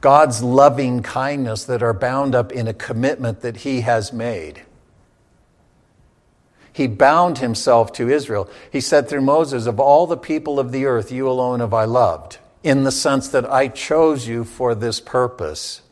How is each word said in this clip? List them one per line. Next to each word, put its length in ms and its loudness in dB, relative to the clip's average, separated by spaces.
God's 420 4
loving 600 4
kindness 640 -6
that 180 -4
are 120 0
bound 400 -2
up 180 0
in 160 -4
a 60 -6
commitment 640 -4
that 180 -8
he 220 -4
has 320 -2
made. 480 -8
He 120 -2
bound 520 4
himself 560 2
to 160 -4
Israel. 400 -2
He 120 -4
said 260 2
through 140 -4
Moses, 420 2
"Of 160 -4
all 260 6
the 120 -4
people 400 -4
of 140 -2
the 120 -2
earth, 260 -2
you 160 -4
alone 340 -2
have 120 -2
I 140 2
loved," 500 0
in 220 2
the 80 0
sense 360 -2
that 220 0
I 180 2
chose 600 0
you 160 -6
for 300 -2
this 260 -6
purpose. 800 -4